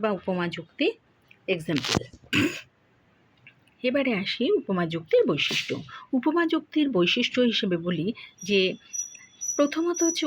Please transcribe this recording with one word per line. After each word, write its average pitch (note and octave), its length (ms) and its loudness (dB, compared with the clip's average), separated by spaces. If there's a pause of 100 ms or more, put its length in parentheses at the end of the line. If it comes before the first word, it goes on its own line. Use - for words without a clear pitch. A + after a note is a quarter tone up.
বা G#3+ 140 0
উপমা F3+ 280 -2 (100)
যুক্তি E3+ 300 -4 (680)
এক্সাম্পল। D#3+ 460 0 (1800)
এবারে C4 280 0 (100)
আসি - 220 -4 (160)
উপমা F#3 320 0
যুক্তির C#4 380 2
বৈশিষ্ট্য। - 440 -2 (420)
উপমা D#4 360 2
যুক্তির D4+ 340 0 (100)
বৈশিষ্ট্য G3+ 440 2 (100)
হিসেবে F#3+ 260 0 (100)
বলি F3 200 -2 (420)
যে, G3 120 4 (960)
প্রথমত D#4+ 500 0
হচ্ছে E4 200 -2